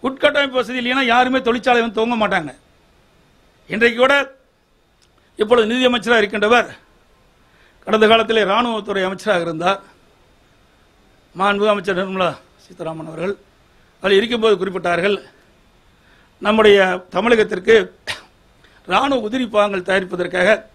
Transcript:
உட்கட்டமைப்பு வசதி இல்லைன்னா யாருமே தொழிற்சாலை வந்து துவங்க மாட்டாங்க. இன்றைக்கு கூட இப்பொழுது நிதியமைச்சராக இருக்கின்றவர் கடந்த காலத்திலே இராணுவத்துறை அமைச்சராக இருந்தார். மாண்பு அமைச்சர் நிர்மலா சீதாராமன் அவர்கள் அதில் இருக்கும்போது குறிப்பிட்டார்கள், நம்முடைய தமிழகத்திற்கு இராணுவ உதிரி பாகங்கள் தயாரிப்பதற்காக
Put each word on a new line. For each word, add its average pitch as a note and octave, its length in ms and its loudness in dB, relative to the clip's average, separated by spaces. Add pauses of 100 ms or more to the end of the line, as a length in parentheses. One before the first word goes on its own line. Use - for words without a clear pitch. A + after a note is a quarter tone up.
உட்கட்டமைப்பு C#4 540 0
வசதி A#3+ 200 -4
இல்லைன்னா B3+ 320 -2
யாருமே B3+ 340 2
தொழிற்சாலை A#3+ 360 2
வந்து A3+ 160 -4
துவங்க A#3 240 0
மாட்டாங்க. F#3 300 -2 (1200)
இன்றைக்கு A3+ 280 2
கூட C4+ 120 4 (1300)
இப்பொழுது A3 280 2
நிதியமைச்சராக A#3+ 520 2
இருக்கின்றவர் G#3+ 460 2 (1160)
கடந்த G#3+ 280 0
காலத்திலே A3+ 360 2
இராணுவத்துறை G#3 600 -2
அமைச்சராக F#3+ 400 -2
இருந்தார். F3 320 -2 (1600)
மாண்பு G3+ 320 0
அமைச்சர் F#3+ 280 -2
நிர்மலா F#3+ 300 -2 (340)
சீதாராமன் D#3+ 460 -12
அவர்கள் E3 240 -8 (680)
அதில் G3 160 4
இருக்கும்போது A3 420 2
குறிப்பிட்டார்கள், F3+ 540 -2 (1300)
நம்முடைய G#3+ 320 4 (360)
தமிழகத்திற்கு G#3+ 600 2 (1120)
இராணுவ A#3+ 400 0
உதிரி B3 260 -4
பாகங்கள் G3+ 340 0
தயாரிப்பதற்காக F#3 640 -2 (240)